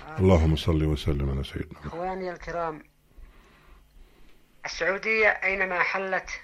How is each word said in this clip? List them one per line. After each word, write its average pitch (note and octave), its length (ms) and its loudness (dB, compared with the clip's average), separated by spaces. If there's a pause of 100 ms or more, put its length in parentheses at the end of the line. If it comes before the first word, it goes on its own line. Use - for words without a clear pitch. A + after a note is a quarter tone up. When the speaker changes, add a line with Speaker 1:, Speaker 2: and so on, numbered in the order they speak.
Speaker 1:
آله. - 100 -10
Speaker 2:
اللهم E2 380 6
صل D#2 280 2
وسلم D2 460 0
على C2+ 140 -2
سيدنا - 280 -8
محمد. - 140 -14
Speaker 1:
إخواني F3+ 460 -6
الكرام، E3 500 -6 (1800)
السعودية G3+ 640 2
أينما F#3+ 540 0
حلت F#3+ 600 -2